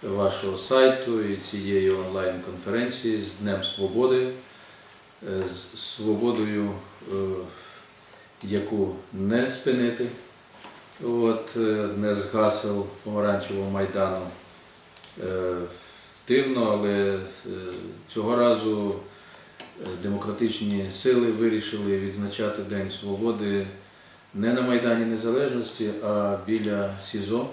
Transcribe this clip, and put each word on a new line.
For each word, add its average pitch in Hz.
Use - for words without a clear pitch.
вашого 98
сайту 131
і 101
цієї 95
онлайн-конференції 95
з 95
Днем 98
Свободи, 123
е, 95
з -
свободою, 107
е, -
яку 101
не 110
спинити, 123
от, 117
е, 107
не 104
з 101
гасел 107
Помаранчевого 101
Майдану. 95
Е, 92
дивно, 123
але, 101
е, -
цього 110
разу, 110
е, -
демократичні 101
сили 123
вирішили 104
відзначати 101
День 98
Свободи 101
не 107
на 127
Майдані 120
Незалежності, 113
а 104
біля 104
сізо 113